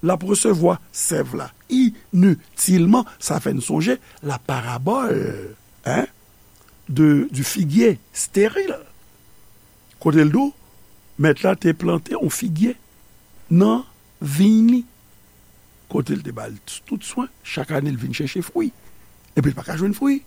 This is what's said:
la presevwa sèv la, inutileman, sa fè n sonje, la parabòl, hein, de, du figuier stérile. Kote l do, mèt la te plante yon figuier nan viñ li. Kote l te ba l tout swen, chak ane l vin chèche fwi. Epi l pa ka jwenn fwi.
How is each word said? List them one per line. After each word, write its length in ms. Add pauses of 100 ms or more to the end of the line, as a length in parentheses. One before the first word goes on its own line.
la 100
presevwa 600 (180)
sèv 400
la, 140 (180)
inutileman, 1400 (160)
sa 220
fè 100
n 80
sonje, 380 (260)
la 160
parabòl, 800 (680)
hein, 220 (840)
de, 420
du 140
figuier 540 (180)
stérile. 640 (1200)
Kote 240
l 80
do, 160 (720)
mèt 240
la 140
te 180
plante 380
yon 180
figuier 460 (720)
nan 320 (400)
viñ 500
li. 80 (1120)
Kote 240
l 80
te 100
ba 140
l 80 (300)
tout 180
swen, 240 (160)
chak 320
ane 160
l 80
vin 160
chèche 300
fwi. 240 (680)
Epi 160
l 60
pa 80
ka 100
jwenn 180
fwi. 320